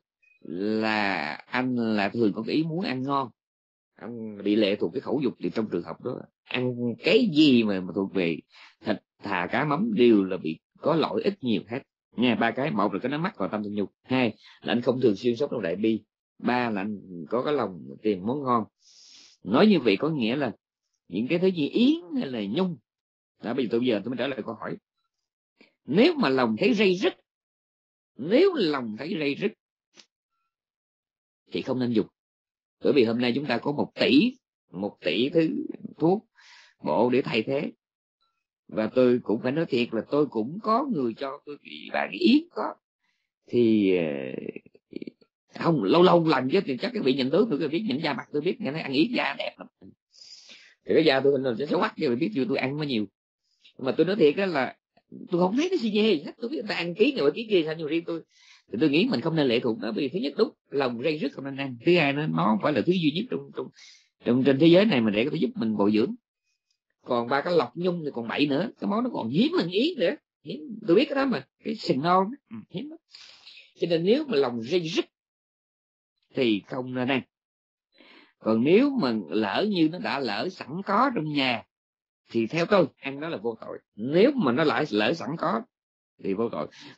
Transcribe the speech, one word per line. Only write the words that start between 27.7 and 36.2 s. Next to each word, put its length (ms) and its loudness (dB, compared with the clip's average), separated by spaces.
nếu 360 2
lòng 440 -2
thấy 220 -8
ray 160 -2
rứt 160 -2
thì 100 -6
không 180 -4
nên 120 -2
dùng. 160 2
Bởi 100 2
vì 100 6
hôm 140 2
nay 180 0
chúng 100 -4
ta 120 0
có 140 -4
một 280 -4
tỷ, 340 4
một 300 -8
tỷ 280 0
thứ 360 0
thuốc 300 0